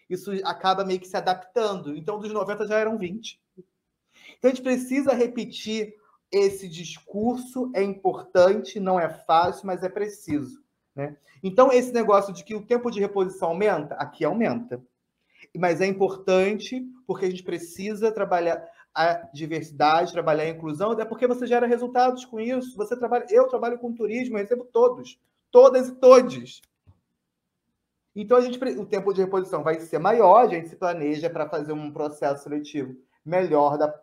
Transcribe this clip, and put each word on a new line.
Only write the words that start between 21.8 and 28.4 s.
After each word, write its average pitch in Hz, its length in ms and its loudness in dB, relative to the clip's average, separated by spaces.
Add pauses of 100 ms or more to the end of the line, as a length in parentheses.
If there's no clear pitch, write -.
com 220 140 -12
isso. 254 380 -6
Você 208 200 -6
trabalha, 240 320 -2
eu 508 200 6
trabalho 240 300 -4
com 240 140 -8
turismo, 233 440 -4
eu 208 60 -2
recebo 247 220 -4
todos, 240 540 0 (320)
todas 254 380 8
e - 80 -12
todes. 247 680 6 (1500)
Então, 208 220 2
a 247 60 6